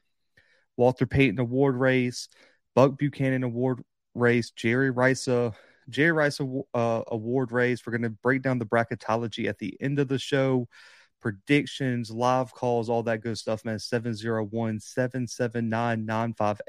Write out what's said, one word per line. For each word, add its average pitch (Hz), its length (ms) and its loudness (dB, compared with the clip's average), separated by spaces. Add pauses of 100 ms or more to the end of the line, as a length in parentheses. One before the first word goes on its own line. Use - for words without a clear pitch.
(760)
Walter 127 300 4
Payton 131 340 4
Award 127 360 2
race, 127 540 0 (440)
Buck 135 240 6
Buchanan 131 460 0
Award 123 400 -2 (320)
race, 120 360 4
Jerry 127 380 0
Rice, 127 380 2
uh, 120 240 2 (380)
Jerry 151 240 2
Rice 147 260 2
Awa-, 135 340 -4
uh, 117 340 0
Award 120 440 -2
race. 123 340 2
We're 117 60 -10
gonna 117 180 -2
break 127 320 0
down 131 160 0
the 117 80 -4
bracketology 113 840 -2
at 104 120 -6
the - 200 -8
end 143 200 -2
of 139 80 0
the 131 100 -2
show, 131 500 0 (540)
predictions, 123 880 -2
live 123 460 0
calls, 120 340 -2
all 117 140 0
that 113 180 -2
good 113 160 -6
stuff, - 260 -6
man. 110 140 -4
Seven 117 380 -4
zero 110 280 -4
one, 110 360 -4
seven 127 480 -4
seven 117 420 -4
nine, 113 360 -2
nine 113 280 -2
five 104 360 0